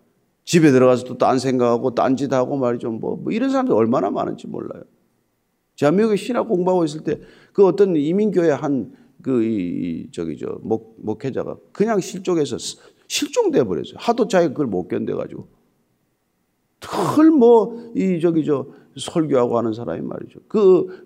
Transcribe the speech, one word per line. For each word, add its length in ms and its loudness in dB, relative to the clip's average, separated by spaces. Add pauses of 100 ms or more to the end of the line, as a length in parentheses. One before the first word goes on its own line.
(440)
집에 280 4
들어가서 320 6
또 140 -10
딴 200 2
생각하고 560 0
딴짓하고 640 0
말이죠. 340 -4
뭐, 260 -6
뭐 160 -6
이런 180 -2
사람들 240 -2
얼마나 360 2
많은지 380 -6
몰라요. 340 -12 (920)
제가 160 2
미국에 240 2
신학 320 -4
공부하고 360 0
있을 200 -6
때 160 -4 (320)
그 120 4
어떤 300 4
이민교회 560 0
한 560 -4 (160)
그 200 0
이, 160 -2
이 540 -6
저기 260 -8
저 240 -10
목-, 360 -6
목회자가 580 -6 (160)
그냥 280 0
실족해서 580 -4
스-, 180 -12 (320)
실종돼 560 0
버렸어요. 340 -6
하도 300 -2
자기가 240 2
그걸 140 -4
못 220 -4
견뎌가지고. 600 -6 (1700)
늘 160 6
뭐 640 4
이 240 0
저기 240 2
저 220 -2 (300)
설교하고 640 0
하는 140 0
사람이 300 -8
말이죠. 460 -12
그 380 4 (200)